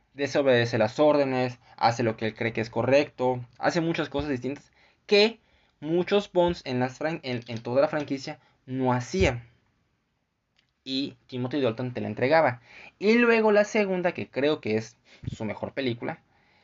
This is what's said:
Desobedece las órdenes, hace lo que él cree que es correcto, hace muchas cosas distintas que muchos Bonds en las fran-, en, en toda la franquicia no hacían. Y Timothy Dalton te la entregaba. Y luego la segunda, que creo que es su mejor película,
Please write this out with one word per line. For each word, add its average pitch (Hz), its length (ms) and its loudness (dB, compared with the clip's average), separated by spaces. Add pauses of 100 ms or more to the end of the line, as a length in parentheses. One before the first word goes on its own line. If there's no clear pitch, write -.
(140)
Desobedece 131 640 2
las 107 200 2
órdenes, 131 640 2 (160)
hace 120 260 0
lo 113 140 0
que 113 100 -4
él 107 80 -4
cree 117 180 -4
que 113 80 -4
es 107 100 -4
correcto, 127 680 0 (220)
hace 147 200 0
muchas 165 280 -2
cosas 147 220 -6
distintas 131 420 -6 (340)
que 208 320 4 (420)
muchos 175 500 0
Bonds 175 340 2
en 127 140 -4
las 127 220 -2
fran-, 156 240 -4
en, 123 240 -4
en 113 120 -8
toda 123 200 0
la 151 80 4
franquicia 147 500 -6 (280)
no 131 260 0
hacían. 123 560 0 (1400)
Y 135 320 -6 (100)
Timothy 127 340 -4
Dalton 123 320 -2
te 120 80 -6
la 107 60 -6
entregaba. 127 540 2 (400)
Y 208 140 4
luego 233 360 4
la 208 140 4
segunda, 190 480 0
que - 160 -10
creo 143 320 -2
que 107 160 -2
es 113 200 -6 (320)
su - 160 -10
mejor 101 280 -8
película, 131 500 -6 (420)